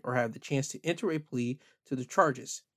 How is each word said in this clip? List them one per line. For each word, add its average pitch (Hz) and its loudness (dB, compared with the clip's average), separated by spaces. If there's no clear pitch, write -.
or 123 -2
have 120 2
the - -10
chance 139 0
to - -10
enter 170 0
a 160 0
plea 127 -2
to 135 -2
the 127 -2
charges. - 2